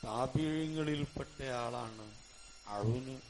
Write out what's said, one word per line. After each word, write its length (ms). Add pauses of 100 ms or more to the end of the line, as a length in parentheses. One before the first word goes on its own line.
താബിഈങ്ങളിൽപ്പെട്ട 1400
ആളാണ് 720 (520)
അഊന് 640